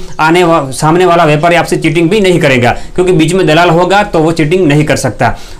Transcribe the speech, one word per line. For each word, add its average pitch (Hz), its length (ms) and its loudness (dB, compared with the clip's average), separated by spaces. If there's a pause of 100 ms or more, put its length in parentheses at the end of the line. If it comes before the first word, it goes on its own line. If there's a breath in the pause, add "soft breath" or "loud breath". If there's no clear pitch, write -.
(200 loud breath)
आने 165 240 2
वा-, 160 280 0
सामने 165 340 2
वाला 170 200 2
व्यापारी 156 300 2
आपसे 160 220 -2
चीटिंग 160 320 0
भी 214 100 0
नहीं 180 200 2
करेगा, 123 320 2
क्योंकि 180 400 -2
बीच 160 220 2
में 185 140 0
दलाल 170 220 2
होगा 180 340 0
तो 185 160 -2
वो 156 120 0
चीटिंग 165 360 0
नहीं 147 160 2
कर 143 120 0
सकता। 117 400 -4 (240 loud breath)